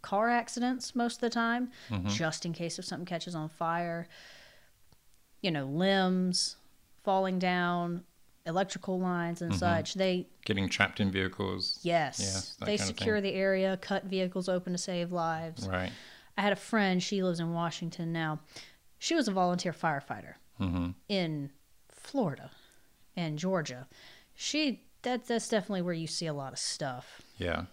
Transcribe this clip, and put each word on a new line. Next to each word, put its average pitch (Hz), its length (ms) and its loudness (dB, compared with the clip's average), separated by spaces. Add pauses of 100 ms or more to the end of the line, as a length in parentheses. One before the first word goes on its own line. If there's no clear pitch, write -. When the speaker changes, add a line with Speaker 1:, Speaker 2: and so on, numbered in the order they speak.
Speaker 1:
car 214 280 2
accidents 240 640 0
most 240 200 2
of - 60 -6
the 233 80 2
time, 233 400 2 (200)
Speaker 2:
Mm-hmm. 101 180 0
Speaker 1:
just 160 380 0
in 170 80 -2
case 170 260 -4
if 180 60 -10
something 180 200 -6
catches 175 300 -6
on 156 140 -4
fire. 170 580 -2 (1300)
You 185 100 0
know, 143 140 0
limbs 185 920 2 (480)
falling 190 360 2
down, 175 640 2 (420)
electrical 185 540 0
lines 175 420 0
and 170 100 -2
Speaker 2:
Mm-hmm. - 80 2
Speaker 1:
such. 170 360 2
They 185 320 2 (180)
Speaker 2:
Getting 98 240 2
trapped - 300 2
in 98 120 4
vehicles. 95 720 -2
Speaker 1:
Yes. 165 360 2
Speaker 2:
Yes, 95 400 -4
that - 60 -6
Speaker 1:
They 208 120 2
Speaker 2:
kind 196 120 0
of - 80 -4
Speaker 1:
secure 214 200 2
Speaker 2:
thing. 202 60 0
Speaker 1:
the 196 100 -2
area, 190 440 2
cut 196 280 -2
vehicles 185 420 -2
open 180 260 0
to 175 60 0
save 175 320 -2
lives. 165 560 -2
Speaker 2:
Right. 92 240 0 (460)
Speaker 1:
I 196 40 2
had 202 120 6
a - 40 4
friend, 190 460 2
she 196 180 0
lives 180 180 2
in 170 140 0
Washington 170 600 -2
now. 156 260 0 (580)
She - 160 0
was 285 140 4
a 208 40 0
volunteer 180 420 2
firefighter 135 640 -2 (240)
Speaker 2:
Mm-hmm. 87 320 0 (180)
Speaker 1:
in 156 420 0 (380)
Florida 170 600 -4 (680)
and 160 220 -2
Georgia. 156 480 -2 (480)
She, 285 480 0 (180)
that, 247 240 -2
that's 226 240 0
definitely 196 320 0
where 175 120 0
you 165 140 -2
see 165 200 -4
a 151 60 -2
lot 135 200 -6
of - 60 -6
stuff. - 640 -6 (160)
Speaker 2:
Yeah. 87 360 0